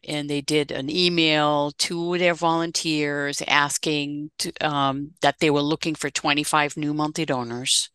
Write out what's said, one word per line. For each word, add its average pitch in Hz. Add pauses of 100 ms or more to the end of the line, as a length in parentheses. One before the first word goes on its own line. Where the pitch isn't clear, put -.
and 147
they 143
did 147
an 135
email 151
to 175
their 175
volunteers 156
asking 147
to, - (160)
um, 143 (100)
that 143
they 160
were 143
looking 156
for 147
twenty-five 147
new 147
monthly 151
donors. 123